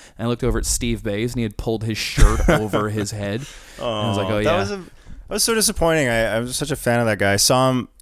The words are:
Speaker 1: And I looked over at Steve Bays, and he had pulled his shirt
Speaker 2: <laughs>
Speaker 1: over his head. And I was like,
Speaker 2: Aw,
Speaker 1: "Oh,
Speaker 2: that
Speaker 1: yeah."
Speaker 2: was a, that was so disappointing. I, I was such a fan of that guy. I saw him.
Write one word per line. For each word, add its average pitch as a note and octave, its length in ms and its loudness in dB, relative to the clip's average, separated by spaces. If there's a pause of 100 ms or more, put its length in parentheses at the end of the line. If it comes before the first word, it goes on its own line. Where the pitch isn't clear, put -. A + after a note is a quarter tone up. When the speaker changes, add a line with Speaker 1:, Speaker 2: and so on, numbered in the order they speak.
(160)
Speaker 1:
And A2 100 -4
I - 20 -2
looked A#2+ 160 -2
over A#2 140 0
at A#2 80 -4
Steve A2+ 360 -4
Bays, A2 300 -4
and B2 60 -6
he A#2+ 40 0
had G#2+ 140 -4
pulled A2+ 260 -4
his A2 160 -4
shirt - 500 4
Speaker 2:
<laughs> - 0 -
Speaker 1:
over G#2+ 420 2
his G#2 200 -4
head. G#2 300 -4 (380)
And - 80 -6
I G#2+ 220 -2
was G2+ 80 0
like, G2+ 120 0
Speaker 2:
Aw, - 20 0
Speaker 1:
"Oh, G#2+ 60 0
Speaker 2:
that G#2 80 0
Speaker 1:
yeah." E3 140 2
Speaker 2:
was G3 120 -2
a, G#3 60 -6
that F3+ 80 -10 (440)
was G#3+ 160 -2
so A3+ 100 2
disappointing. E3 540 2
I, A2+ 280 2
I - 40 2
was B2 140 -6
such C#3+ 160 -4
a C3+ 60 -2
fan A#2+ 240 2
of A#2 60 2
that G#2+ 120 0
guy. G2 140 2
I G2+ 40 2
saw C3 340 4
him. B2+ 180 -2 (140)